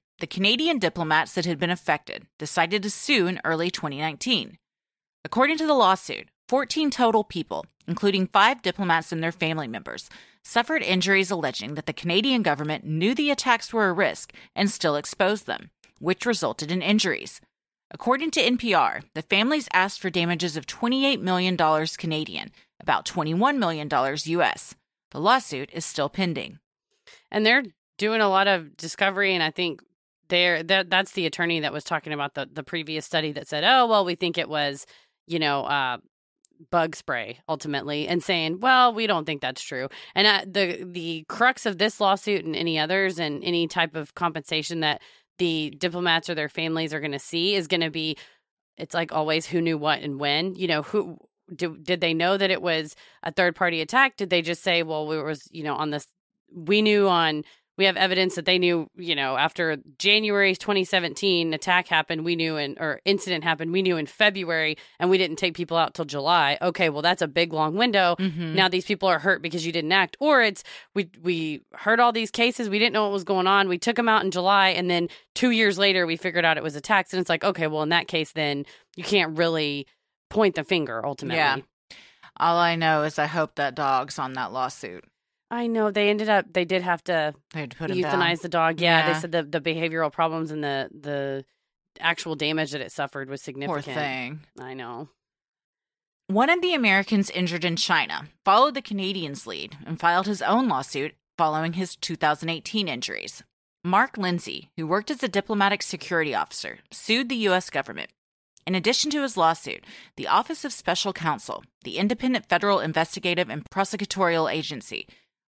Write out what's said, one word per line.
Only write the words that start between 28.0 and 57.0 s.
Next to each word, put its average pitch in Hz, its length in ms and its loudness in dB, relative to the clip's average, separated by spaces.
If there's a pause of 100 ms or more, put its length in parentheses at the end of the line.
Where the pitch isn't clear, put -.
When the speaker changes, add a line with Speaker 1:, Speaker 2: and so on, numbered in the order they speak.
Speaker 2:
a 208 80 4
lot 190 200 4
of 175 280 0
discovery, 190 580 0
and 175 80 0
I 156 80 0
think 170 300 -4 (480)
they're, 175 360 4
that, 185 260 2
that's 185 220 2
the 175 140 0
attorney 170 340 0
that 147 120 -2
was 147 120 -6
talking 156 280 -4
about 143 220 -4
the, 139 180 -6
the 147 120 -8
previous 156 420 -6
study 156 260 -2
that 143 140 -12
said, 151 180 -4
"Oh, 247 220 6
well, 214 180 4
we 175 100 -2
think 170 240 -4
it 165 100 -2
was, 147 380 -4 (400)
you 165 120 -4
know, 143 260 0
uh, 131 340 -2 (720)
bug 165 260 2
spray," 117 420 -6 (100)
ultimately, 147 600 -4
and 175 140 0
saying, 165 380 -2
"Well, 247 340 6
we 226 120 -2
don't 175 200 0
think 147 160 -4
that's 131 200 -6
true." 131 260 -6 (260)
And, 202 120 2
uh, 208 200 4
the, 190 380 -2
the 170 440 -8
crux 254 380 0
of 196 120 -2
this 208 220 0
lawsuit 196 440 2
and 160 120 -4
any 165 220 0
others 185 400 0
and 151 260 -4
any 170 240 0
type 165 260 0
of 151 200 -10
compensation 160 640 -4
that 151 200 0 (380)
the 160 400 -2
diplomats 175 520 0
or 170 40 -4
their 151 140 -4
families 160 460 -4
are 151 60 -6
gonna 143 180 -6
see 170 360 -2
is 175 140 -2
gonna 165 220 0
be, 156 260 -6 (600)
it's - 180 -10
like 165 180 -4
always, 156 340 0
who 175 140 -2
knew 165 180 0
what 147 220 0
and 143 180 -6
when? 151 360 0
You 180 140 -2
know, 151 140 0
who, 185 360 -4 (360)
do, 165 220 -6
did 170 240 -4
they 165 140 2
know 175 220 2
that 196 140 2
it 185 120 -2
was 160 340 -2 (260)
a - 100 -6
third-party 175 500 0
attack? 254 340 2
Did 190 140 -6
they 175 120 4
just 165 200 -4
say, 170 200 2
"Well, 156 240 -4
we 156 160 -2
was, 147 300 -6
you 165 120 -12
know, 147 100 -4
on 151 160 -4
this, 147 160 -6 (440)
we 180 320 2
knew 208 260 6